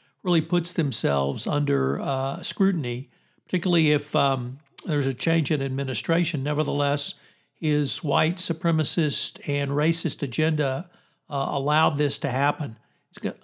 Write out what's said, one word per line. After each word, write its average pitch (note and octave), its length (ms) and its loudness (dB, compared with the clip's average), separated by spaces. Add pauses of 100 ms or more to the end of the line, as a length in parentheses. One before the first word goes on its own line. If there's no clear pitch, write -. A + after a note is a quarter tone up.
(240)
really F3 160 4
puts E3+ 320 0
themselves C#3 760 0
under, C#3 540 0
uh, C#3 420 -4
scrutiny, C#3 680 0 (360)
particularly E3+ 480 2
if, D3 240 0
um, C3 420 0 (280)
there's D3 200 0
a C3 80 0
change E3 360 0
in C#3+ 120 0
administration. C#3 800 0
Nevertheless, C#3+ 720 0 (400)
his D3 500 0
white D#3+ 320 2
supremacist D#3+ 1120 0
and C#3+ 220 -2
racist D#3+ 520 0
agenda, D3+ 680 -2 (400)
uh, C#3 180 -2
allowed D3 480 2
this C#3+ 220 0
to C#3+ 100 -2
happen. C#3 480 -2 (320)
It's - 80 -20
go-, G3 160 -4 (120)